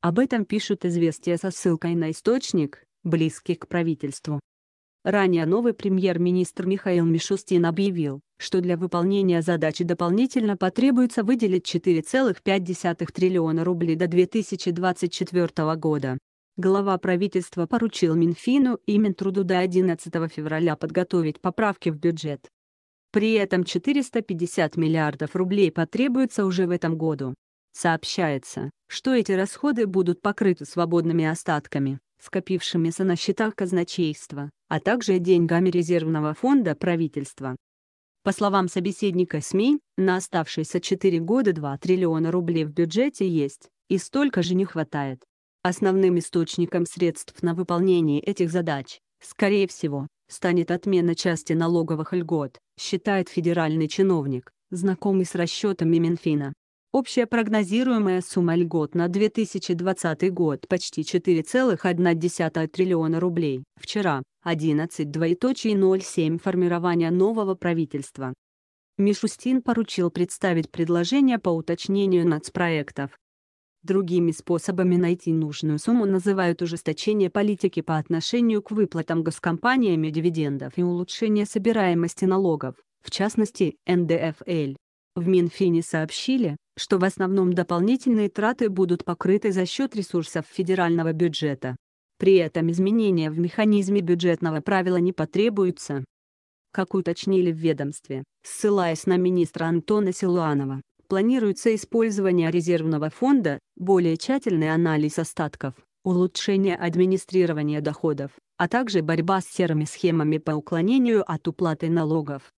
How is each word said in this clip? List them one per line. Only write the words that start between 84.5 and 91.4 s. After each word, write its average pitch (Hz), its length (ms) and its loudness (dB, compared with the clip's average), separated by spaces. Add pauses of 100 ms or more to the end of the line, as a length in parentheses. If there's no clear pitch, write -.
В 175 100 -2
Минфине 175 560 2
сообщили, 165 760 -2 (200)
что - 220 0
в 180 60 2
основном 190 500 2
дополнительные 208 720 0
траты 220 400 -2
будут 180 380 0
покрыты 196 440 0
за 185 140 0
счёт 269 320 -4
ресурсов 170 500 -4
федерального 170 680 0
бюджета. 151 600 -2 (440)